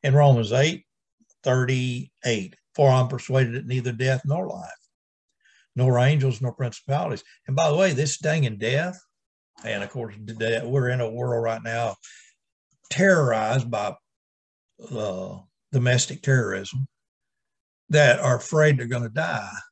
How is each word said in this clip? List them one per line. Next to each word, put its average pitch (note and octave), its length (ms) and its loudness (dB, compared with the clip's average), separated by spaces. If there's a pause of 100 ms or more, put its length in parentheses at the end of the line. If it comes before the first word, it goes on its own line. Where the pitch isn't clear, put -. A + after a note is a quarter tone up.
In C#3 120 2
Romans B2+ 380 6
eight D3 340 0 (560)
thirty-eight, B2+ 1120 -2 (200)
"For C#3 160 6
I'm B2+ 180 2
persuaded B2+ 460 -2
that - 120 -8
neither B2 260 -6
death B2+ 320 -2
nor E3 220 -2
life, - 240 -12 (1040)
nor B2+ 240 2
angels, C3 420 2
nor B2 120 -4
principalities." C#3 720 -6 (220)
And C3+ 100 -4
by D#3+ 140 2
the D3+ 60 2
way, F#3 160 4
this C#3 260 -2
thing D#3 260 0
in G#2+ 140 -4
death, D3+ 420 -2 (640)
and G#2 180 -6
of G2+ 80 -10
course, A2+ 260 -10
de-, A2+ 480 -4
we're B2 260 0
in B2+ 100 -2
a A2+ 100 -2
world A#2+ 340 -4
right A2+ 180 -2
now A2+ 340 -4 (960)
terrorized B2 800 2
by, G#2 240 -4 (960)
uh, G2 480 -8 (320)
domestic B2+ 520 2
terrorism B2 680 0 (1000)
that C#3+ 300 6
are B2+ 180 2
afraid D3+ 400 2
they're B2 100 -4
gonna A#2+ 220 -4
die. A#2 460 -6 (180)